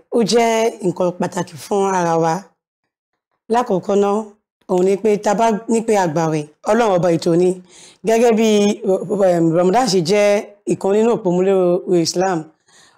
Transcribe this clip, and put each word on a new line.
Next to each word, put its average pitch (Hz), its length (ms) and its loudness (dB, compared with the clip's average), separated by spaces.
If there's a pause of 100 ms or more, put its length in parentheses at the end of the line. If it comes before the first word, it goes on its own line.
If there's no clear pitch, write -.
ó - 140 -2
jẹ́ 226 280 2 (340)
nǹkan 180 280 -2
pàtàkì 180 460 -8
fún 196 360 -2
ara 170 240 0
wa. 165 160 0 (1160)
Lákọ̀ọ́kọ́ 220 460 -2
náà, 202 200 2 (540)
òun 185 160 2
ni 196 120 2
pé 208 200 0
tá 208 160 -2
bá 226 140 2 (180)
ní 226 160 0
pé 226 140 -2
a 190 120 2
gbàwẹ̀, 156 360 -2 (200)
Ọlọ́run 220 300 0
ọba 180 180 0
ètò 170 240 0
ni. 180 140 2 (540)
Gẹ́gẹ́ 226 320 2
bí, 220 120 2 (340)
um, 185 720 0
Ramadan 185 320 2
ṣe 190 140 0
jẹ́ 208 260 2 (380)
ìkan 175 280 -2
nínú 220 180 2
òpómúléró 180 840 0
Islam, 180 440 -2 (580)